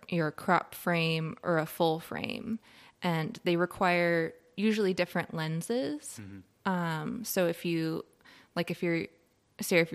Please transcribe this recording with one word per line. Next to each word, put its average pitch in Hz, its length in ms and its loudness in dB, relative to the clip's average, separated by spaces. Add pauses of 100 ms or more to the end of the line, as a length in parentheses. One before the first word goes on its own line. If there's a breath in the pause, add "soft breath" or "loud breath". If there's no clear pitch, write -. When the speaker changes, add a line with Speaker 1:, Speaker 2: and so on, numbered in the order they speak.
Speaker 1:
your 160 240 0
crop - 440 0
frame 165 680 0
or 170 140 2
a 156 80 2
full 165 340 2
frame. - 600 -6 (440 loud breath)
And 160 400 0
they 170 140 2
require 175 760 2 (220)
usually 208 380 2
different 175 400 -2
lenses. 233 880 -4
Speaker 2:
Mm-hmm. 98 500 -6
Speaker 1:
Um, 165 540 -2
so 180 220 2
if 170 180 -4
you, 160 400 -2 (500 loud breath)
like, 175 160 -2
if - 100 -6
you're, 170 260 0 (540)
say 185 180 4
if 165 160 2